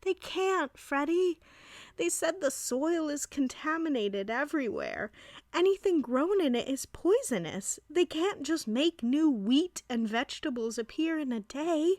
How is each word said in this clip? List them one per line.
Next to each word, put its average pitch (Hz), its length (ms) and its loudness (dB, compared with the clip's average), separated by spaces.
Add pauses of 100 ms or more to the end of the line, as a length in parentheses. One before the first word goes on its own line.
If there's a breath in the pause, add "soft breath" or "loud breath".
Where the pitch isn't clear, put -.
They 381 120 0
can't, 370 640 -2
Freddy. 330 600 0 (580 loud breath)
They 339 120 0
said 330 320 -2
the 277 100 2
soil 311 600 -2
is 294 160 -4
contaminated 247 1040 -2
everywhere. 240 800 -2 (440 loud breath)
Anything 370 460 2
grown 294 400 2
in 277 140 2
it 240 120 0
is 269 200 -4
poisonous. 254 920 0 (120)
They 311 160 4
can't 339 360 -2
just 302 240 -2
make 269 360 0
new 294 280 4
wheat 254 600 2
and 233 180 0
vegetables 233 680 -4
appear 311 400 -2
in 285 120 -2
a 226 100 -2
day. 320 580 0